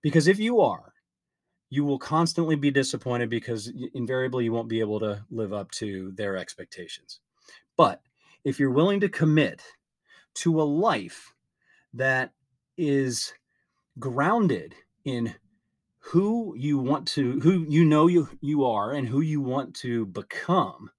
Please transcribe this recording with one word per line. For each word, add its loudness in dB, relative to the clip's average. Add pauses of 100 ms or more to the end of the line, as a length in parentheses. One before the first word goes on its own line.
Because 4
if 4
you 2
are, -2 (760)
you -2
will -2
constantly 0
be 0
disappointed -2
because -6
y-, -10
invariably -2
you 0
won't -4
be -2
able -2
to -4
live -6
up -8
to -8
their -6
expectations. -14 (580)
But 4 (420)
if -4
you're 2
willing 2
to 0
commit 2 (720)
to 2
a 4
life -2 (600)
that 0 (460)
is 0 (640)
grounded 0 (280)
in -4 (640)
who 0
you 0
want -2
to, -2
who 4
you 6
know 6
you, 4 (120)
you 0
are 0
and -4
who 0
you 0
want -4
to -2
become -4